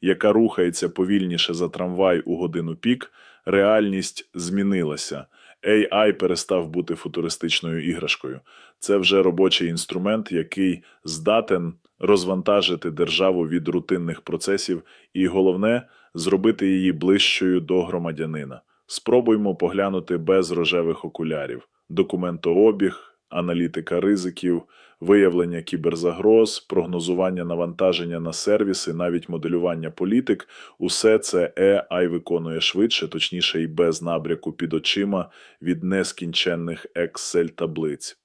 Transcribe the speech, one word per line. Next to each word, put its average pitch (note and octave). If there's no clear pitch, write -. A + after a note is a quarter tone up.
яка F#2+
рухається F#2+
повільніше F2+
за E2+
трамвай F2+
у E2+
годину E2
пік, B2
реальність G2
змінилася. F2
A G#2+
I G#2
перестав F2
бути E2+
футуристичною E2
іграшкою. D2+
Це G2+
вже F#2+
робочий F2+
інструмент, F#2+
який F2
здатен F2
розвантажити F#2
державу F2
від E2
рутинних E2+
процесів F2
і, F#2
головне, G2
зробити F#2+
її F#2
ближчою F#2
до F2+
громадянина. D#2+
Спробуймо A2
поглянути F#2
без F2
рожевих E2+
окулярів. D2+
Документообіг, F2+
аналітика F2
ризиків, F2+
виявлення F2
кіберзагроз, F2
прогнозування F2+
навантаження E2+
на E2
сервіси, G2+
навіть F2
моделювання E2+
політик — G#2+
усе A2
це F2
A G2
I F2+
виконує E2
швидше, G#2
точніше E2
і E2
без E2
набряку E2
під D#2+
очима F#2+
від E2
нескінченних E2+
Excel-таблиць. E2